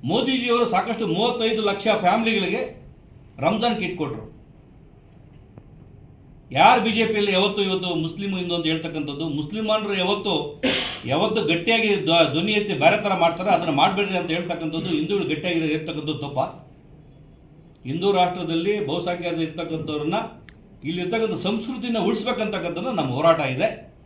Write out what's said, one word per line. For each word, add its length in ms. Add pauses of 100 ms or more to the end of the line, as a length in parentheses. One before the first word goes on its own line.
ಮೋದಿಜಿಯವರು 640
ಸಾಕಷ್ಟು 380
ಮೂವತ್ತೈದು 540
ಲಕ್ಷ 260 (120)
ಫ್ಯಾಮಿಲಿಗಳಿಗೆ 880 (520)
ರಂಜಾನ್ 400
ಕಿಟ್ 180
ಕೊಟ್ರು. 400 (2250)
ಯಾರು 300
ಬಿ 100
ಜೆ 140
ಪಿಯಲ್ಲಿ 280
ಯಾವತ್ತು 280
ಇವತ್ತು 340
ಮುಸ್ಲಿಂ 420
ಹಿಂದೂ 180
ಅಂತ 100
ಹೇಳ್ತಕ್ಕಂಥದ್ದು, 640
ಮುಸಲ್ಮಾನರು 680
ಯಾವತ್ತು, 640 (440)
ಯಾವತ್ತು 380
ಗಟ್ಟಿಯಾಗಿ 520
ಧ್ವ-, 360
ಧ್ವನಿ 200
ಎತ್ತಿ 220
ಬೇರೆ 300
ಥರ 100
ಮಾಡ್ತಾರೆ, 360
ಅದನ್ನ 260
ಮಾಡ್ಬೇಡ್ರಿ 420
ಅಂತ 140
ಹೇಳ್ತಕ್ಕಂಥದ್ದು 580
ಹಿಂದೂಗಳು 380
ಗಟ್ಟಿಯಾಗಿ 320
ಇರ್ತಕ್ಕಂಥದ್ದು 540
ತಪ್ಪ? 540 (1200)
ಹಿಂದೂ 240
ರಾಷ್ಟ್ರದಲ್ಲಿ 760
ಬಹುಸಂಖ್ಯಾತ 500
ಇರ್ತಕ್ಕಂಥವ್ರನ್ನ, 800 (680)
ಇಲ್ಲಿರ್ತಕ್ಕಂಥ 560
ಸಂಸ್ಕೃತಿನ 580
ಉಳಿಸ್ಬೇಕಂತಕ್ಕಂಥದ್ದು 960
ನಮ್ಮ 200
ಹೋರಾಟ 280
ಇದೆ. 560 (100)